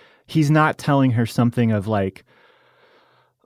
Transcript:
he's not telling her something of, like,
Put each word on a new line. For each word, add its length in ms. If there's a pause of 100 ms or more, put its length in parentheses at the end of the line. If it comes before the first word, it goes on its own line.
(260)
he's 240
not 280
telling 340
her 140
something 460
of, 160
like, 360 (1200)